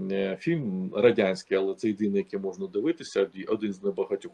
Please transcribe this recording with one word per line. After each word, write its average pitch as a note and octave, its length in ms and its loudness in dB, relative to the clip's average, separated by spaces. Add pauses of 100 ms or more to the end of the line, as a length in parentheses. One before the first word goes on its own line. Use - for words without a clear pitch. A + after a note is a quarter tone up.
(120)
е, F#2+ 280 0
фільм G2+ 560 -2
радянський, G#2 640 4
але F#2+ 180 2
це - 120 -2
єдиний, G2+ 300 0
який G2 220 -2
можна F#2+ 280 -6
дивитися, A2 540 -2
оді-, F#2+ 260 -2
один G#2+ 260 0
з F#2+ 100 -12
небагатьох, G2 500 -2